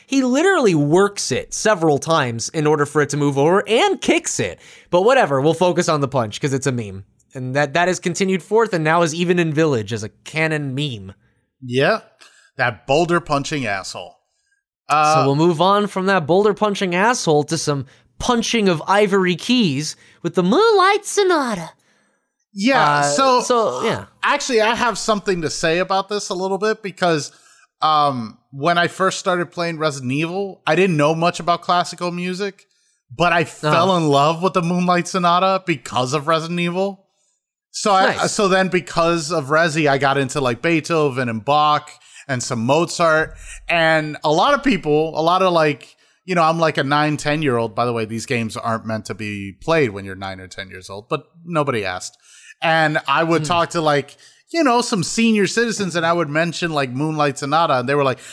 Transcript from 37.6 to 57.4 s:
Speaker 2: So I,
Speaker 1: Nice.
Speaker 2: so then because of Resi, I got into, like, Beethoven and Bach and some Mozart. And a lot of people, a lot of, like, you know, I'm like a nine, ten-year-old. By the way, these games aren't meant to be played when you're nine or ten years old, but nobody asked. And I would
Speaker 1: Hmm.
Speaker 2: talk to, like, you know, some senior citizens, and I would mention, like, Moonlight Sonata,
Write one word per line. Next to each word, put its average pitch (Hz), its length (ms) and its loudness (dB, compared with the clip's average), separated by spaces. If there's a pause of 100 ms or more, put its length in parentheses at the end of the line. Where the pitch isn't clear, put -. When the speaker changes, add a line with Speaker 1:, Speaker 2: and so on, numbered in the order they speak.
Speaker 2:
So - 200 -2
I, 190 240 4
Speaker 1:
Nice. 170 160 -2
Speaker 2:
so 208 160 0
then 185 220 2
because 170 600 0
of 156 160 -2
Resi, 156 420 2
I 139 80 2
got 139 200 0
into, 139 220 -2
like, 123 220 -2
Beethoven 151 640 0
and 110 160 -6
Bach 151 460 0 (360)
and 127 160 -4
some 117 240 -6
Mozart. 160 720 0 (320)
And 160 560 0
a 156 80 2
lot 208 220 4
of 285 100 -2
people, 160 560 0
a - 20 -2
lot 175 200 2
of, 185 100 2
like, 156 420 0 (300)
you 185 120 -6
know, 175 60 4
I'm 160 160 2
like 160 200 0
a 156 80 0
nine, 147 320 0
ten-year-old. 127 580 -2
By 120 100 0
the 123 80 -2
way, 113 120 -2
these 110 200 -8
games 117 300 -4
aren't 113 300 -4
meant 110 220 -6
to 113 60 -10
be 101 380 -8 (100)
played 156 280 2
when 98 160 -8
you're 98 100 -10
nine 95 240 -10
or 92 80 -18
ten 95 220 -14
years 92 200 -18
old, 101 200 -14
but 151 160 -20 (200)
nobody 139 400 -2
asked. 90 320 -8 (440)
And 160 360 0 (100)
I 147 160 2
would 165 180 2
Speaker 1:
Hmm. 151 60 -6
Speaker 2:
talk 170 240 0
to, 170 100 -2
like, 143 340 0 (360)
you 330 120 0
know, 247 180 4
some 233 220 -2
senior 220 420 2
citizens, 202 500 -2
and 170 100 0
I 165 80 2
would 170 160 0
mention, 165 420 -2
like, 139 200 -2
Moonlight 147 460 -2
Sonata, 147 400 0